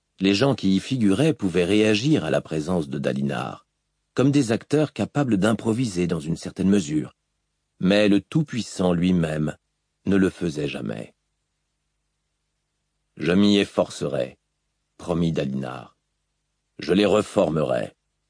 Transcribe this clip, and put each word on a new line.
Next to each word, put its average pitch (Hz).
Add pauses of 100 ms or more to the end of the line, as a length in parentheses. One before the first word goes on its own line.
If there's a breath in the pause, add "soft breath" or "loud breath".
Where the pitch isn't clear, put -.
(200)
Les 98
gens 127
qui 95
y 95
figuraient 127
pouvaient 92
réagir 107
à 78
la 69
présence 78
de 71
Dalinar, 65 (500)
comme 131
des 135
acteurs 143
capables 113
d'improviser 107
dans 82
une 80
certaine 92
mesure. 76 (640)
Mais 101
le 101
Tout-Puissant 101
lui-même 82 (500)
ne 98
le 95
faisait 76
jamais. « 57 (2000)
Je 71
m'y 101
efforcerai », 71 (600)
promit 85
Dalinar. « 65 (840)
Je -
les 98
reformerai, 80 (340)